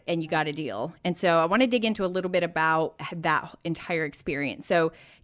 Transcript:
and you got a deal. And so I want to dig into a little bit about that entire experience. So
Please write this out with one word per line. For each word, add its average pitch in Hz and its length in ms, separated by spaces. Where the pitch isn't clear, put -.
and 165 160
you 156 60
got 156 180
a 151 60
deal. 139 400
And 180 140
so 170 220
I 165 80
want 208 160
to 262 40
dig 233 200
into 208 180
a 185 40
little 180 220
bit 180 120
about 160 580
that 160 480
entire 165 400
experience. 143 600
So 165 260